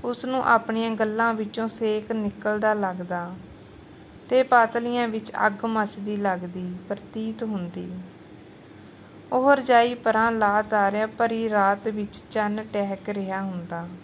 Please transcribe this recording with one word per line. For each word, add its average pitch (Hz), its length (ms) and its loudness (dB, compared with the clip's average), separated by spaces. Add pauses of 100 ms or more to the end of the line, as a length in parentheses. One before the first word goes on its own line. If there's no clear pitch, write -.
ਉਸ 240 220 -4
ਨੂੰ 254 180 0
ਆਪਣੀਆਂ 226 480 2
ਗੱਲ੍ਹਾਂ 220 420 0
ਵਿੱਚੋਂ 220 340 -4
ਸੇਕ 214 440 -2
ਨਿਕਲਦਾ 214 640 0
ਲੱਗਦਾ 180 600 -4 (960)
ਤੇ 254 140 6
ਪਾਤਲੀਆਂ 240 640 4
ਵਿੱਚ 214 240 -6 (160)
ਅੱਗ 202 180 -2
ਮੱਚਦੀ 208 520 -2
ਲੱਗਦੀ 180 580 -4 (140)
ਪ੍ਰਤੀਤ 220 540 -6
ਹੁੰਦੀ। 180 480 -6 (1400)
ਉਹ 269 240 6
ਰਜਾਈ 247 380 6
ਪਰਾਂ 226 380 2
ਲਾ 214 300 4
ਤਾਰਿਆਂ 208 460 2
ਭਰੀ 226 420 0
ਰਾਤ 202 380 2
ਵਿੱਚ 208 440 -6
ਚੰਨ 214 420 -2
ਟਹਿਕ 196 360 -4
ਰਿਹਾ 190 320 -4
ਹੁੰਦਾ। 170 460 -8 (160)